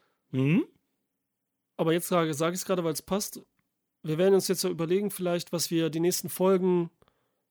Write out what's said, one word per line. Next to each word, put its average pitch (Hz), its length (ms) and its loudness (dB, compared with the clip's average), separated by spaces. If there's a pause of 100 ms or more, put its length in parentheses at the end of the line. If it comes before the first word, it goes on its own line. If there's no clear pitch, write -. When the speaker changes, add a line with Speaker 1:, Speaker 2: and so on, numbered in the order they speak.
(320)
Speaker 1:
Mal. 131 100 0
Mhm. 170 240 4 (1120)
Speaker 2:
Aber 160 160 2
jetzt 170 160 -2
sage, 165 240 2
sage 160 220 -2
ich's 185 100 -8
gerade, 180 180 -2
weil's 160 180 -2
passt. - 400 -6 (640)
Wir 156 140 -4
werden 190 160 4
uns 190 160 2
jetzt 180 160 -2
ja 185 40 0
überlegen, 180 420 -2
vielleicht, 175 420 -4
was 165 180 -4
wir 165 180 2
die 165 120 -2
nächsten 180 260 0
Folgen 180 640 2 (600)